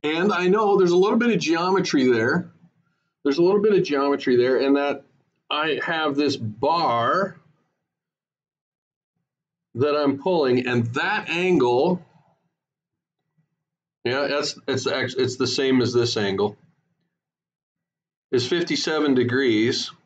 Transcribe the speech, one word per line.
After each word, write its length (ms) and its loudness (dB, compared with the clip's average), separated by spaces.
And 280 0
I 160 0
know 300 2
there's 140 4
a 40 4
little 220 4
bit 120 2
of 80 2
geometry 680 0
there. 420 0
There's 160 0
a 40 4
little 180 2
bit 140 2
of 100 2
geometry 520 0
there, 200 2
and 200 2
that 280 -2
I 340 -2
have 320 -4
this 200 0
bar 1000 -2
that 220 0
I'm 220 0
pulling, 480 0
and 280 0
that 340 -4
angle, 760 0
yeah, 220 -2
that's, 400 -4
it's 200 -4
act-, 320 -6
it's 180 -2
the 100 -2
same 360 0
as 100 -2
this 240 0
angle, 400 -2
is 180 -2
fifty-seven 680 0
degrees. 800 0